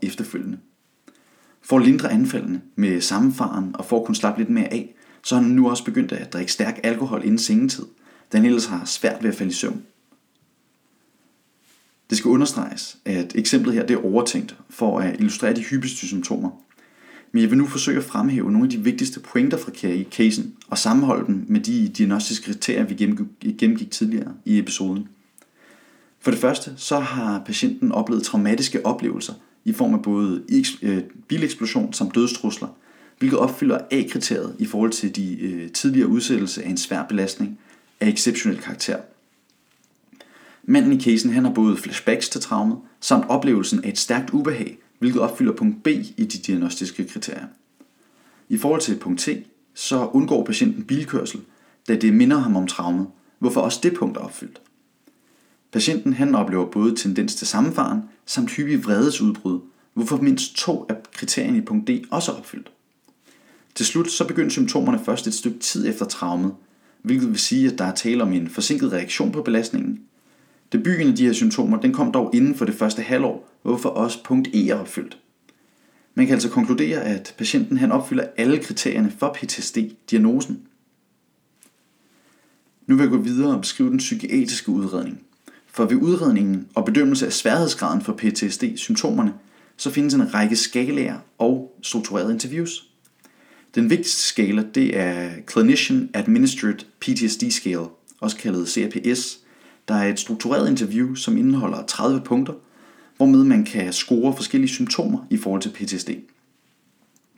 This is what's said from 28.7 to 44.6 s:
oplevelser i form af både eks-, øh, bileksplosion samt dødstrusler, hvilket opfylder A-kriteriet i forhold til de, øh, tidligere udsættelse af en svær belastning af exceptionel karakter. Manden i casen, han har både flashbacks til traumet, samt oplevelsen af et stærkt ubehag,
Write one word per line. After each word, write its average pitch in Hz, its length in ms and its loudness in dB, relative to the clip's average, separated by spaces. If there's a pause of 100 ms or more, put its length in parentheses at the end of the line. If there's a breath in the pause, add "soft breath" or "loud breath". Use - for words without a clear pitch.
oplevelser - 480 -4 (320 soft breath)
i 110 80 2
form 113 200 2
af 104 80 2
både 101 480 0
eks-, - 320 2
øh, 98 220 0 (240)
bileksplosion 131 640 -2
samt - 220 -4
dødstrusler, 120 520 -2 (520 soft breath)
hvilket 131 200 2
opfylder 131 400 2 (120)
A-kriteriet - 680 -2
i 110 60 0
forhold 110 260 0
til 101 240 -4
de, 92 260 -4
øh, 87 300 -6
tidligere 131 360 2
udsættelse 113 560 0
af 92 60 -6
en 90 80 -2
svær - 260 -4
belastning 101 560 -4 (400 soft breath)
af 107 100 4
exceptionel - 520 0
karakter. - 360 -6 (1700 soft breath)
Manden 135 300 4
i - 80 2
casen, 117 300 4
han 127 140 2
har 127 80 0
både 110 240 4
flashbacks - 520 -2
til - 120 -6
traumet, 110 360 0 (240 loud breath)
samt - 280 2
oplevelsen 117 540 2
af 104 60 -4
et 104 100 -4
stærkt 127 300 -2
ubehag, 147 480 -2 (220 soft breath)